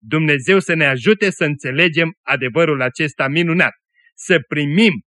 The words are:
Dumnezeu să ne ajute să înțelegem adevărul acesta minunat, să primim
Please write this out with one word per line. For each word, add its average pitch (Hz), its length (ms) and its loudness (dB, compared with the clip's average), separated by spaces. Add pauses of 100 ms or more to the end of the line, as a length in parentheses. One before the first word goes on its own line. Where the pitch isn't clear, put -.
Dumnezeu 151 560 0
să 175 160 -2
ne 156 120 0
ajute 175 440 2
să - 140 -4
înțelegem 156 680 -2 (100)
adevărul 139 580 -2
acesta 135 480 -2
minunat, 165 440 0 (420)
să 170 340 0
primim 156 440 0 (160)